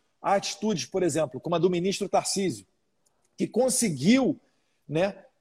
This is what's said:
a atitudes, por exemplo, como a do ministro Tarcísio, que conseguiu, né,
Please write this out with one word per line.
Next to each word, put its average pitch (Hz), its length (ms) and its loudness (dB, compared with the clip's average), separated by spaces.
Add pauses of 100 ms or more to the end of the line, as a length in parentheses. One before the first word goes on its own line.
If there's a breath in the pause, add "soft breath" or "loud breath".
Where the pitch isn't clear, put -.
(220)
a 175 120 2
atitudes, 202 520 -2
por 185 160 -4
exemplo, 156 380 0
como 170 160 -2
a - 20 0
do 170 100 4
ministro 180 400 -2
Tarcísio, 170 580 -2 (720)
que 190 100 -2
conseguiu, 214 960 2 (480)
né, 160 360 -2 (160)